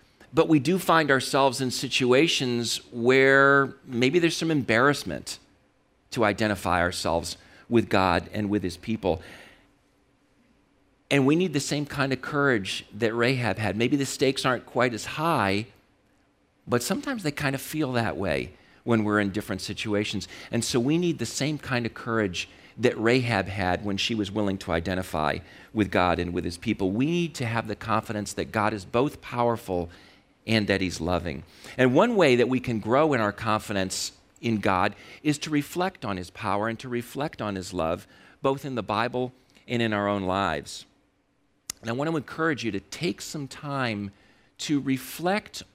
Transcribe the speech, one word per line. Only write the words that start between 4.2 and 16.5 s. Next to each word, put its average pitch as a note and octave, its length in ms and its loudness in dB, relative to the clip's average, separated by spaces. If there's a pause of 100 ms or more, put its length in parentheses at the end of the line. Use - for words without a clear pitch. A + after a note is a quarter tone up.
some E3 140 0
embarrassment A#2+ 880 0 (720)
to A#2 140 0
identify G2+ 560 2
ourselves F2 560 0 (320)
with A2 200 2
God F#2 440 4
and G#2 180 -4
with G2+ 140 0
his F2 120 -6
people. G2+ 460 -2 (1900)
And C#3 160 4
we D3 100 4
need F3+ 180 0
the C#3+ 60 0
same C#3+ 260 -4
kind C3+ 260 -4
of C3 80 -4
courage C3 720 0
that G#2+ 220 0
Rahab A#2+ 420 0
had. G#2 220 -2
Maybe B2 180 2
the C#3 80 2
stakes C3+ 400 0
aren't B2+ 220 -2
quite B2 260 0
as G#2+ 140 -8
high, A#2 580 0 (1000)